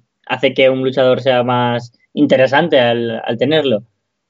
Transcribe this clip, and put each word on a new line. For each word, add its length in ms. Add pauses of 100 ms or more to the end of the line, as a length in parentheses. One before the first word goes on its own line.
(260)
hace 260
que 160
un 160
luchador 380
sea 200
más 500 (200)
interesante 680
al, 460
al 140
tenerlo. 460 (460)